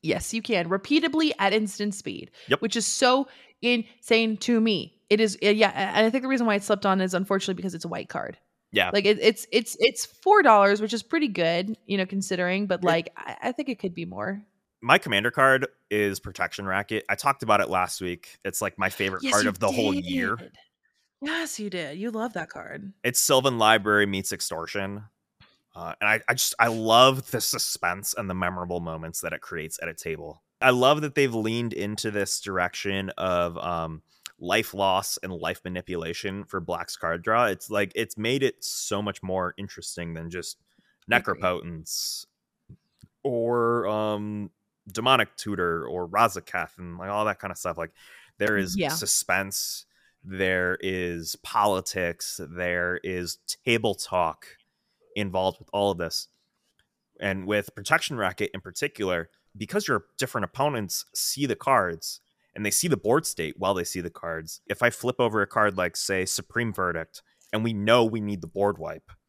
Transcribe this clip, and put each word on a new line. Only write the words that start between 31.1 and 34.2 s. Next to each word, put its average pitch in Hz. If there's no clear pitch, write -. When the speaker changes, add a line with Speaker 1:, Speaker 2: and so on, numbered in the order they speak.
Speaker 2:
they've 135
leaned 113
into 104
this 101
direction 95
of, 87
um, 82